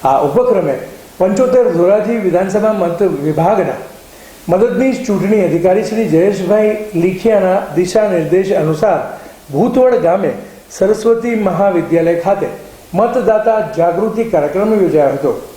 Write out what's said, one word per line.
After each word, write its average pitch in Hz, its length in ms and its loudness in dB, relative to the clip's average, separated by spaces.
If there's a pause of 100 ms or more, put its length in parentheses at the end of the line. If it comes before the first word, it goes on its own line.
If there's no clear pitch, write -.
આ 135 200 4
ઉપક્રમે 175 500 0 (440)
પંચોતેર 240 540 2
ધોરાજી 202 440 2
વિધાનસભા 196 560 0
મત 180 400 0 (100)
વિભાગના 156 560 0 (720)
મદદનીશ 226 580 0
ચૂંટણી 196 380 0
અધિકારી 180 400 2
શ્રી 220 240 -2
જયેશભાઈ 202 680 2 (200)
લીખિયાના 185 680 2 (120)
દિશા 196 340 0
નિર્દેશ 180 440 0
અનુસાર 160 460 0 (540)
ભૂતવડ 247 500 2
ગામે 170 320 0 (360)
સરસ્વતી 226 680 0
મહાવિદ્યાલય 170 840 0
ખાતે 190 280 -2 (460)
મતદાતા 220 680 0 (160)
જાગૃતિ 202 480 0
કાર્યક્રમ 185 480 0
યોજાયો 156 400 2
હતો 139 180 -2 (260)